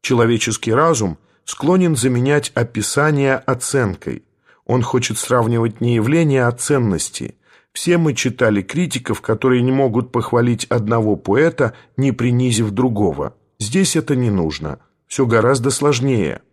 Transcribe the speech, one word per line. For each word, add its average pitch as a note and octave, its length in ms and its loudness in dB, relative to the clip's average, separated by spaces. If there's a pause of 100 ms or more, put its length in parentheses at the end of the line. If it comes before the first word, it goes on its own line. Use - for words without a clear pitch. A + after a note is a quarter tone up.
Человеческий A#2 720 0
разум A#2 460 0 (260)
склонен E3+ 520 0
заменять C3 580 0
описание C3+ 800 0
оценкой. B2+ 880 -4 (400)
Он B2 160 0
хочет A#2 380 -2
сравнивать A#2 640 0
не A#2+ 140 0
явления, C3+ 500 2
а A#2+ 60 0
ценности. A#2 840 -4 (380)
Все F3 260 0
мы D#3 160 2
читали A2 480 0
критиков, C3 580 -4
которые B2 400 0
не B2+ 100 2
могут B2+ 420 0
похвалить A#2+ 580 0
одного A2 460 0
поэта, C3+ 580 0 (240)
не C3+ 140 2
принизив A#2+ 580 0
другого. G2 640 -2 (240)
Здесь E3 380 0
это D3+ 200 -2
не B2 140 0
нужно. D#2 480 -2 (280)
Все C3+ 200 -2
гораздо A#2+ 440 2
сложнее. B2+ 720 0 (120)